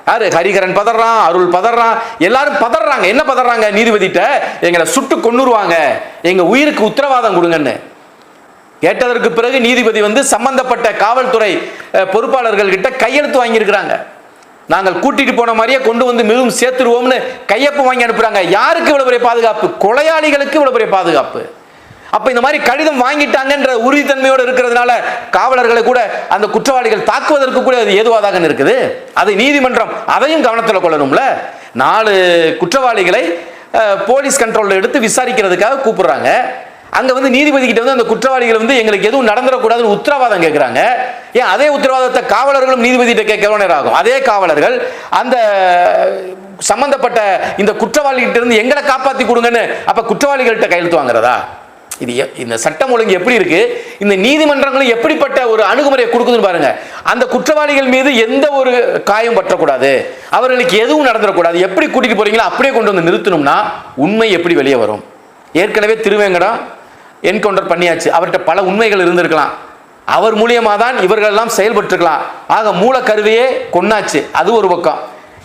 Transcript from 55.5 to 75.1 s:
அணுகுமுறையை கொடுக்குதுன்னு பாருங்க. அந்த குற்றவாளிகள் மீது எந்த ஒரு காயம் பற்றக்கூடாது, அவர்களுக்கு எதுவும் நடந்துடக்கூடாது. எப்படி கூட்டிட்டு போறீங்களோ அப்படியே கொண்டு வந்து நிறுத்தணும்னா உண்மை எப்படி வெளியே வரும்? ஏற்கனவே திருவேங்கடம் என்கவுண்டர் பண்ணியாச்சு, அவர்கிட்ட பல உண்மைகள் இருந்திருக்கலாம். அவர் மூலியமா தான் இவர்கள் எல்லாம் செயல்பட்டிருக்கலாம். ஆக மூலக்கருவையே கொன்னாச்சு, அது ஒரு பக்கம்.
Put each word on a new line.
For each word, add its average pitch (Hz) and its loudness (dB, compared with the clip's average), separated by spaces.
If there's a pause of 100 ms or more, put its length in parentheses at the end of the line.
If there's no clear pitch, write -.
அணுகுமுறையை 247 2
கொடுக்குதுன்னு 233 2
பாருங்க. 170 0 (280)
அந்த 226 0
குற்றவாளிகள் 285 0
மீது 262 2
எந்த 262 2
ஒரு 247 0
காயம் 226 0
பற்றக்கூடாது, 139 0 (240)
அவர்களுக்கு 240 0
எதுவும் 277 2
நடந்துடக்கூடாது. 196 0
எப்படி 190 0
கூட்டிட்டு 233 0
போறீங்களோ 214 0
அப்படியே 240 0
கொண்டு 214 0
வந்து 170 0
நிறுத்தணும்னா 156 0 (400)
உண்மை 208 0
எப்படி 170 0
வெளியே 135 2
வரும்? 107 -2 (500)
ஏற்கனவே 208 0
திருவேங்கடம் 208 0 (640)
என்கவுண்டர் 190 -2
பண்ணியாச்சு, 170 0
அவர்கிட்ட 175 -2
பல 180 0
உண்மைகள் 202 0
இருந்திருக்கலாம். 170 2 (560)
அவர் 208 0
மூலியமா 226 2
தான் 233 0
இவர்கள் 208 2
எல்லாம் 220 0
செயல்பட்டிருக்கலாம். 185 0 (280)
ஆக 208 0
மூலக்கருவையே 214 2 (280)
கொன்னாச்சு, 190 0
அது 175 0
ஒரு 208 2
பக்கம். 165 -2 (340)